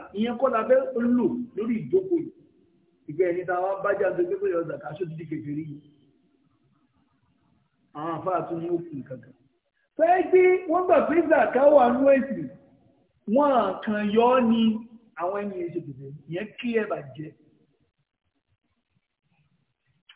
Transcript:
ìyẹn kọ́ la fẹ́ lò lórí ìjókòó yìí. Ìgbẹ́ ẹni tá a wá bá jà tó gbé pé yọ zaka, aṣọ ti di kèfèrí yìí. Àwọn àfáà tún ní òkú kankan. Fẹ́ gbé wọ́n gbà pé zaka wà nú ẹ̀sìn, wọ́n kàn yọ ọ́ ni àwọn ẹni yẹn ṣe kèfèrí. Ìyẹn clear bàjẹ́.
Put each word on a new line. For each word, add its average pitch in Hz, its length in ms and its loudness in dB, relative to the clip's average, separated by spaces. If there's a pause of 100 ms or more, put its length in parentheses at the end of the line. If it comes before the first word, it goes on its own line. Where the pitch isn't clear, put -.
ìyẹn 226 280 -4
kọ́ 262 140 2
la 220 120 0
fẹ́ 254 160 4 (280)
lò 240 200 2 (240)
lórí 220 260 -4
ìjókòó 339 400 0
yìí. - 140 -6 (800)
Ìgbẹ́ 170 180 0
ẹni 175 180 -4
tá 180 100 -4
a 180 60 -2
wá 190 100 -2 (100)
bá 202 120 -2
jà 196 180 0
tó 175 120 -4
gbé 196 120 -2
pé 196 140 -4
yọ 170 140 -2
zaka, 151 240 -10
aṣọ 156 180 -10
ti 160 100 -12
di 165 100 -14
kèfèrí 147 380 -8
yìí. 147 260 -16 (2000)
Àwọn 156 180 -8
àfáà 170 300 -4
tún 170 160 -8
ní 170 100 -8
òkú 170 300 -6
kankan. 123 340 -16 (680)
Fẹ́ 349 240 4
gbé 370 180 6 (220)
wọ́n 349 220 0
gbà 349 160 6
pé 302 140 0 (120)
zaka 269 360 4
wà 285 260 8
nú 254 160 0
ẹ̀sìn, 226 420 2 (800)
wọ́n 233 520 2
kàn 208 320 -4
yọ 226 160 4
ọ́ 254 140 4
ni 226 200 2 (520)
àwọn 185 260 -6
ẹni 202 160 -8
yẹn 175 160 -6
ṣe 175 100 -8
kèfèrí. 135 420 -16
Ìyẹn 185 280 -8
clear 226 360 -4
bàjẹ́. 151 440 -10 (2750)